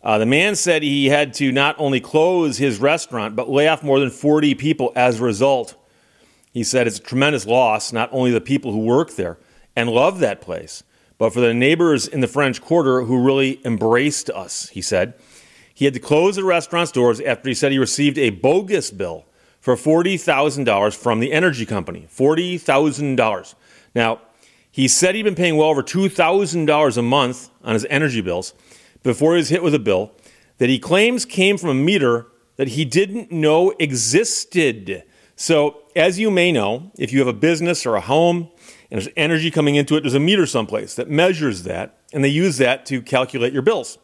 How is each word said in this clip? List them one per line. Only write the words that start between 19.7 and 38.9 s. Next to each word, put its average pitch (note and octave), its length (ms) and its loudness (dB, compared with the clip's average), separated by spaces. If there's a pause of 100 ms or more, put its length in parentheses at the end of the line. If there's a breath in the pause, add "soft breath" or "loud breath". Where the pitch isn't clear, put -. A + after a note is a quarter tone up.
forty E3+ 400 2
thousand C#3 460 0
dollars G#2 320 2
from A#2 240 0
the B2 120 -2
energy D3+ 360 0
company. F2 420 -8
Forty E3+ 480 0
thousand C#3+ 600 0
dollars. A2 360 -2 (400 soft breath)
Now, A2+ 280 0 (500 soft breath)
he E3 160 0
said F#3 280 2
he'd A3 80 -6
been G#3 100 0
paying E3 240 0
well D#3 120 4
over C#3+ 120 0
two F#3 280 -2
thousand E3+ 580 0
dollars D3 280 2
a A#2+ 60 -2
month B2+ 480 0 (140)
on A#2 100 -2
his A2+ 160 -2
energy C#3 320 0
bills F2+ 320 -6 (480 soft breath)
before C#3+ 320 2
he F3 40 2
was D#3+ 120 0
hit E3+ 140 -2
with D#3 100 2
a C#3+ 60 2
bill G2+ 320 -2 (480 soft breath)
that B2 100 2
he C3 80 2
claims G#3+ 480 0
came F#3+ 320 0
from E3+ 140 -4
a - 20 0
meter C3+ 540 0 (280)
that C3+ 140 -2
he C#3+ 160 -4
didn't G3 460 -2
know D#3+ 480 2
existed. B2+ 1200 -2 (320 soft breath)
So, D3 460 0 (140)
as F3 240 2
you A3 100 0
may F3+ 220 2
know, B2+ 480 -2
if A#2 120 -4
you C3+ 60 0
have C3 100 2
a A#2+ 60 -2
business D#3+ 520 0
or A#2 100 0
a G2 60 0
home E3 480 0 (420 loud breath)